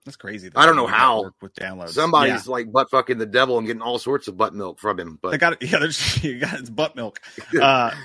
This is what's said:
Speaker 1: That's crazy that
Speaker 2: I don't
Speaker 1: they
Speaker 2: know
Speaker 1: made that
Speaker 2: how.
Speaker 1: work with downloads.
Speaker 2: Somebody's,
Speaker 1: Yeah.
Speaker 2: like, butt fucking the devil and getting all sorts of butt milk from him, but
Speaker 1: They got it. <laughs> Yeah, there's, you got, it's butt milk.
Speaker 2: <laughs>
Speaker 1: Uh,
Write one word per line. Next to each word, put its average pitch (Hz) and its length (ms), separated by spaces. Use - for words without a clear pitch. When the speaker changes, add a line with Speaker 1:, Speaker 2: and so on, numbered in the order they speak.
Speaker 1:
That's - 120
crazy 98 320
that 87 100
Speaker 2:
I 147 80
don't 165 80
Speaker 1:
they 139 80
Speaker 2:
know 117 60
Speaker 1:
made 98 60
that 110 40
Speaker 2:
how. 120 240
Speaker 1:
work 95 180
with 98 140
downloads. 92 360
Speaker 2:
Somebody's, 139 560
Speaker 1:
Yeah. 127 60
Speaker 2:
like, 120 200
butt 131 180
fucking 127 280
the 113 80
devil 123 320
and 110 80
getting 113 160
all 120 180
sorts 139 260
of 95 100
butt 104 180
milk 95 260
from 101 180
him, 82 240
but 92 80
Speaker 1:
They 151 80
got 170 160
it. - 80
<laughs> 127 80
Yeah, 180 80
there's, - 460
you 127 160
got, 143 180
it's 123 120
butt 147 260
milk. 117 240
Speaker 2:
<laughs> - 220
Speaker 1:
Uh, 131 340